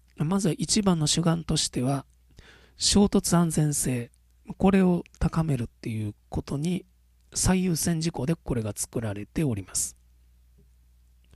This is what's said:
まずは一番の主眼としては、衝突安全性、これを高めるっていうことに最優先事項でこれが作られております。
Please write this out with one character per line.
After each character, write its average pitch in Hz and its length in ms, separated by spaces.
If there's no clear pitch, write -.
ま 175 220
ず 196 80
は 147 100
一 202 260
番 180 180
の 151 80
主 - 120
眼 165 220
と 160 140
し - 120
て - 140
は、 135 240
衝 202 300
突 190 300
安 170 140
全 151 240
性、 120 380
こ 190 140
れ 196 120
を 180 200
高 160 240
め 151 140
る 117 80
っ - 20
て - 240
い 110 180
う 104 60
こ - 140
と - 160
に 175 280
最 185 300
優 175 100
先 165 260
事 165 120
項 123 120
で 165 120
こ - 180
れ 117 80
が 104 120
作 - 260
ら 107 140
れ 101 120
て - 160
お 135 100
り 98 120
ま - 100
す。 - 220